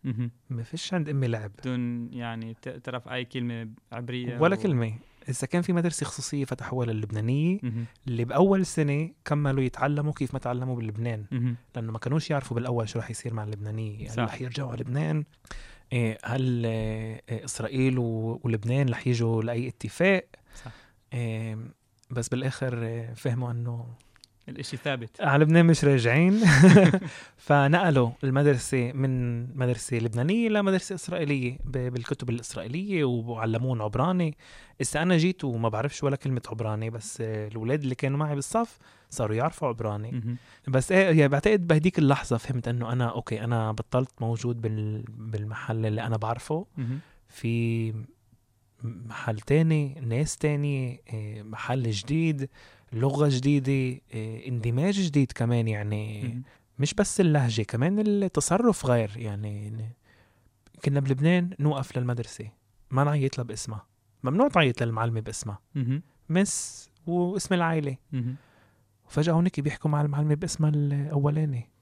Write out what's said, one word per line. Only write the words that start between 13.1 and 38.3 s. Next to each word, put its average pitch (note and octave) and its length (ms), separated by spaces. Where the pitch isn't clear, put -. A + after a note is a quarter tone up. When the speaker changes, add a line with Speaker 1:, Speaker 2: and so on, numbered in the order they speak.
Speaker 2:
يصير A2+ 220
مع A2 100
اللبنانية. G#2+ 640
هل - 60
Speaker 1:
صح. A#2+ 100
Speaker 2:
رح - 180
يرجعوا B2+ 300
على A#2+ 100
لبنان؟ D3+ 420
إيه، A#2 320
هل، B2 400
آه، A2 640
آه، A2+ 160
إسرائيل C3 540
و-، A2+ 440
ولبنان A#2+ 460
رح - 180
يجوا A2+ 360
لأي A#2+ 240
اتفاق؟ F3+ 580
Speaker 1:
صح. A#2+ 60
Speaker 2:
إيه، A2+ 440
بس A#2+ 180
بالآخر، B2+ 540
آه، A#2 300
فهموا A#2+ 380
أنه A#2+ 340
Speaker 1:
الإشي C3 280
ثابت. B2 440
Speaker 2:
على C#3+ 220
لبنان E3 220
مش E3 200
راجعين. C#3+ 540
Speaker 1:
<laughs> - 560
Speaker 2:
فنقلوا C#3+ 640
المدرسة C3+ 680
من B2+ 500
مدرسة B2 400
لبنانية C3 520
لمدرسة G3 460
إسرائيلية C#3+ 680
ب-، B2 280
بالكتب B2 360
الإسرائيلية، D3 760
وعلمون A#2 800
عبراني. D3+ 560
إسا D3 200
أنا F3 160
جيت F3 260
وما A#2 260
بعرفش A#2 340
ولا C3+ 120
كلمة B2+ 320
عبراني، A2 420
بس، A2+ 320
آه، G#2+ 260
الولاد A2+ 340
اللي B2+ 140
كانوا C#3 220
معي D3 180